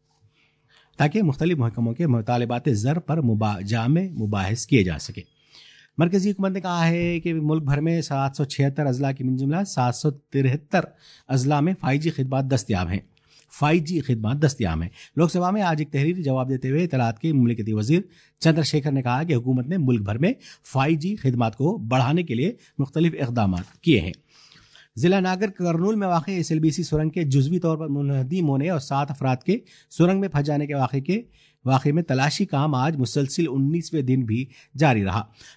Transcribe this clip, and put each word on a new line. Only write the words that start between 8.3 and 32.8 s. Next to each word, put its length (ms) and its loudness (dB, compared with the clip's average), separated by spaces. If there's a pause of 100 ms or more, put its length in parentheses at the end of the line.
سو 80 0
چھہتر 420 0
اضلاع 260 0
کی 120 -8
منظملہ 420 0
سات 280 0
سو 160 0
ترہتر 680 0 (480)
اضلاع 320 2
میں 200 2
فائیو 200 0
جی 100 0
خدمات 340 -2
دستیاب 440 0
ہیں، 120 -2 (600)
فائیو 240 2
جی 160 -2
خدمات 360 -2
دستیاب 460 0
ہیں۔ 60 -6 (280)
لوک 140 4
سبھا 200 0
میں 120 0
آج 160 0
ایک 140 -6
تحریری 300 0
جواب 260 0
دیتے 220 -2
ہوئے 140 2
اطلاعات 340 0
کے 140 -2
مملکتی 400 2
وزیر 280 2 (380)
چندر 240 4
شیکھر 300 0
نے 100 0
کہا 200 -2
کہ 120 0
حکومت 320 0
نے 120 -4
ملک 220 2
بھر 180 -4
میں 140 2 (400)
فائیو 260 2
جی 180 -4
خدمات 400 0
کو 220 0
بڑھانے 440 2
کے 120 -4
لیے 180 0 (260)
مختلف 420 0
اقدامات 600 0
کیے 200 6
ہیں۔ 120 -4 (840)
ضلع 240 2
ناگر 280 -2
کرنول 460 0
میں 140 0
واقع 220 0
ایس 200 -4
ایل 100 0
بی 100 4
سی 120 -4
سرنگ 280 0
کے 120 -4
جزوی 360 2
طور 200 0
پر 100 -8
منہدم 600 0
ہونے 200 2
اور 120 0
سات 300 -4
افراد 260 -2
کے 220 -2 (320)
سرنگ 300 2
میں 80 -4
پھنس 180 -2
جانے 200 -2
کے 80 -6
واقعے 260 0
کے، 220 -2 (420)
واقعے 280 2
میں 100 2
تلاشی 420 0
کام 300 0
آج 220 0